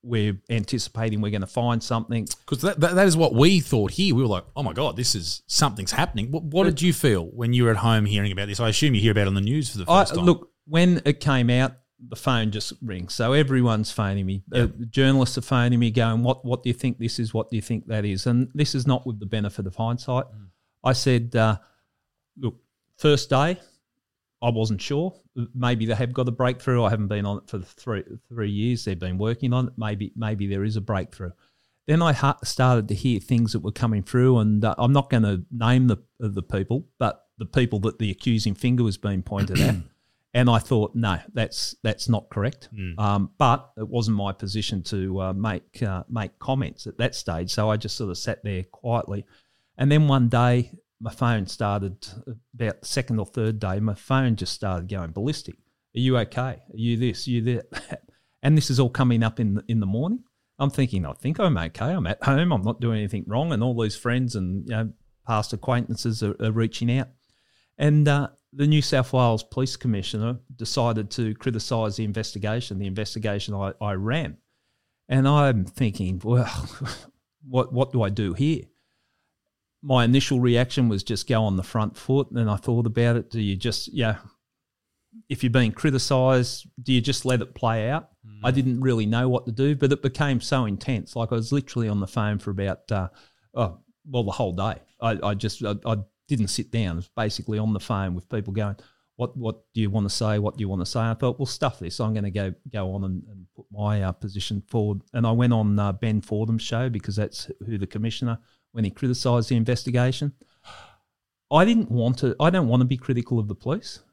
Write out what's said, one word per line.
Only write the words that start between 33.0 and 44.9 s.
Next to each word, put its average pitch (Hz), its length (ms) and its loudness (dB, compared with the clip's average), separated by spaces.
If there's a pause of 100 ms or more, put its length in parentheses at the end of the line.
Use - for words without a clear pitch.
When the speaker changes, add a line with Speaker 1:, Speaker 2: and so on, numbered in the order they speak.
Speaker 1:
things 117 340 2
that 110 80 -2
were 104 100 -4
coming 110 320 0
through, 127 360 4
and, 107 260 4
uh, 107 120 2
I'm 123 160 4
not 139 160 2
gonna 104 320 2 (100)
name 123 360 4
the, 104 100 4 (220)
the 101 240 -4
people, 107 440 -2 (120)
but - 260 -2 (140)
the 113 60 -6
people 117 360 0
that 107 160 -2
the 104 140 -2
accusing 110 440 0
finger 123 280 2
was 104 140 0
being 95 260 -2
pointed 98 360 -4
at. 120 220 2
<clears throat> - 40 -10 (480)
And 123 160 4
I 113 100 6
thought, 110 340 0
"No, 104 260 0 (140)
that's, - 500 -4
that's - 260 -2
not 107 200 0
correct." - 440 -6
Speaker 2:
Mm. 92 260 -8
Speaker 1:
Um, 101 380 0
but 120 400 2
it 110 100 -8
wasn't 113 300 0
my 98 160 -2
position 101 500 -6
to, 95 380 -4